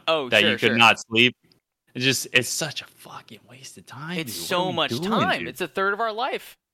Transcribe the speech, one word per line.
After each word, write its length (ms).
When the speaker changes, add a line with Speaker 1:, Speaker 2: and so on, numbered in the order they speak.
Speaker 1:
Oh, 220
Speaker 2:
that 120
Speaker 1:
sure, 100
Speaker 2:
you 60
could 120
Speaker 1:
sure. 80
Speaker 2:
not 220
sleep, 360
it's 120
just, 260
it's 160
such 340
a 40
fucking 640
waste 280
of 80
time, 320
Speaker 1:
It's 160
Speaker 2:
dude. 100
What 40
Speaker 1:
so 160
Speaker 2:
are 60
we 40
Speaker 1:
much 180
Speaker 2:
doing, 180
Speaker 1:
time. 300
Speaker 2:
dude? 100
Speaker 1:
It's 120
a 60
third 260
of 60
our 140
life. 420